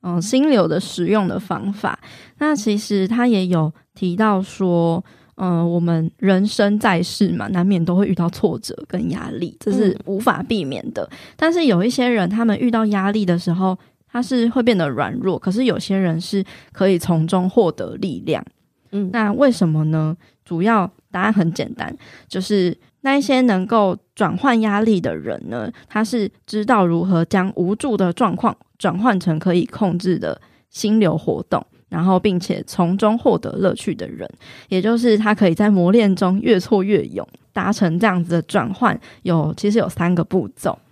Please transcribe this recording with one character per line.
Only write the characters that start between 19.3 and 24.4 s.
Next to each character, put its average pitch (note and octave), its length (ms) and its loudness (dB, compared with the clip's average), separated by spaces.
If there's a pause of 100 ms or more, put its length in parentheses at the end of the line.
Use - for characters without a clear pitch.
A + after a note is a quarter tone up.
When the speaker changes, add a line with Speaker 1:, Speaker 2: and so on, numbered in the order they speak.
Speaker 1:
为 C#4 160 4
什 G3 180 2
么 D#3 160 2
呢？ D#3 320 0 (300)
主 E3+ 160 -4
要 G#3+ 280 0 (200)
答 - 100 -6
案 G#3+ 120 0
很 E3+ 200 2
简 - 220 -6
单， - 200 -10 (320)
就 - 140 -8
是 F#3+ 340 0 (280)
那 C4+ 160 0
一 - 20 2
些 C4+ 220 2
能 F#3+ 240 2
够 G3+ 280 2 (200)
转 F#3+ 200 0
换 A#3+ 280 2